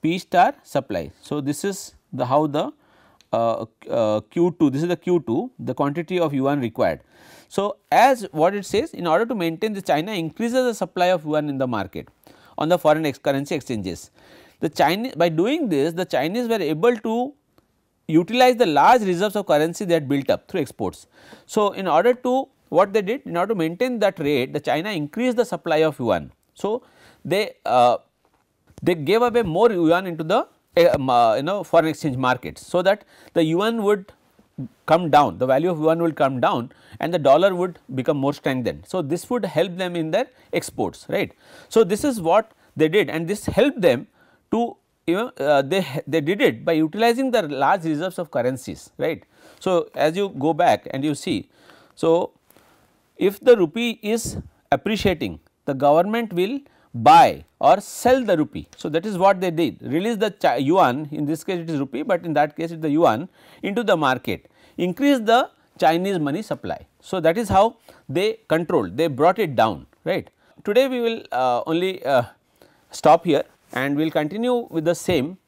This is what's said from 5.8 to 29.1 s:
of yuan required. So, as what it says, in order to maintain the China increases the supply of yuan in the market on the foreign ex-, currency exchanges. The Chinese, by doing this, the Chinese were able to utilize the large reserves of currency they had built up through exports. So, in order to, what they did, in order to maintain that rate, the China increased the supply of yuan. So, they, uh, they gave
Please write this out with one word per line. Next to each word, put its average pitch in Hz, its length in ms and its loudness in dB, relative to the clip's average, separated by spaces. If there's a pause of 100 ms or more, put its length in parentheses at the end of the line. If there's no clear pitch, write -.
of 156 120 0
yuan 139 280 0
required. 104 400 -2 (480)
So, 202 300 -4 (120)
as 233 400 4
what 165 240 0
it 202 100 -8
says, 262 300 -4
in 175 140 -6
order 185 180 2
to 247 80 -6
maintain 175 380 -4
the 196 100 -8
China 156 300 -2
increases 226 520 -4
the 240 100 -2
supply 180 320 -2
of 180 180 0
yuan 151 240 -2
in 135 100 -6
the 135 80 -2
market 98 420 -6 (480)
on 151 120 -2
the 175 100 2
foreign 156 280 2
ex-, 135 120 -4
currency 143 380 -4
exchanges. 98 540 -8 (500)
The 165 80 -2
Chinese, 180 480 -2
by 170 140 2
doing 233 380 0
this, 160 260 0
the 180 100 -4
Chinese 170 440 -2
were 226 120 0
able 165 360 0
to 233 360 -4 (720)
utilize 220 500 4
the 233 100 4
large 175 360 6
reserves 190 340 -2
of 202 100 -4
currency 165 380 0
they 170 100 2
had 151 140 0
built 139 220 -2
up - 180 -2
through 185 120 -4
exports. - 460 -8 (400)
So, 208 260 0
in 190 160 -6
order 185 260 4
to, 254 340 -2 (200)
what 196 240 2
they 214 100 0
did, 220 240 -6
in 170 100 -6
order 202 180 -2
to 196 40 -6
maintain 180 420 -4
that 196 200 -2
rate, 139 320 -2
the 143 80 -4
China 156 300 -4
increased 214 460 -4
the 240 80 0
supply 165 340 -4
of 156 200 0
yuan. 90 320 -2 (240)
So, 214 300 -6 (400)
they, 190 320 -2 (100)
uh, 120 300 4 (840)
they 175 140 0
gave 170 280 0